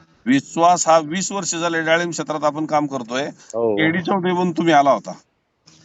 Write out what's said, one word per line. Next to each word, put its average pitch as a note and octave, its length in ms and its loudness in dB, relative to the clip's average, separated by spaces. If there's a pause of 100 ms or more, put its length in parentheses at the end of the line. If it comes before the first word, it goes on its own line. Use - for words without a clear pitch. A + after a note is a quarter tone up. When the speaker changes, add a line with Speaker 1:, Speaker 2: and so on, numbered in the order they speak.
(260)
Speaker 1:
विश्वास E3 640 2
हा E3 100 6
वीस E3 340 -4
वर्ष G3 220 -6
झाले E3 280 -2
डाळिंब E3+ 280 0
क्षेत्रात D#3 340 -6
आपण D3+ 220 -2
काम D3+ 200 0
करतोय. C3 400 -6
Speaker 2:
हो. A2+ 480 -4
Speaker 1:
केडी E3 280 0
चौधरी F3+ 300 -2
म्हणून F3+ 200 0
तुम्ही E3 220 2
आला C#3+ 160 6
होता. F#2+ 220 -2 (720)